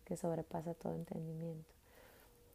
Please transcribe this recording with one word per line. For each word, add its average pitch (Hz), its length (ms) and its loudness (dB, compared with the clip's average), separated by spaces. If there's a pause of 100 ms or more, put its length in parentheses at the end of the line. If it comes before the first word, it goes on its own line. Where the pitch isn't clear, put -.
que 180 120 2
sobrepasa 165 560 2
todo 165 200 0
entendimiento, 165 800 -2 (800)